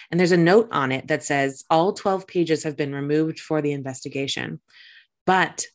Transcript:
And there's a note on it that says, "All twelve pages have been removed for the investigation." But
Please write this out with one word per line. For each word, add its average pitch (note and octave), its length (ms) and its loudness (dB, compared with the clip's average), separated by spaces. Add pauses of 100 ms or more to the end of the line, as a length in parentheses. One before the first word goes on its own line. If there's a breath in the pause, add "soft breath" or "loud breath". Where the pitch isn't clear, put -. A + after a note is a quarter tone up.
(100)
And E3+ 80 -2
there's F3+ 140 4
a F#3 40 6
note F#3 340 6
on C3 220 0
it C3+ 160 -4
that D3+ 160 -2
says, C#3 440 -2
"All E3 240 4
twelve F#3+ 360 -4
pages D#3+ 340 0
have D3+ 140 -6
been C#3+ 180 -4
removed D3+ 460 -2
for D#3 200 -2
the D3 120 -2
investigation." C3+ 880 -8 (640 loud breath)
But F#3 500 2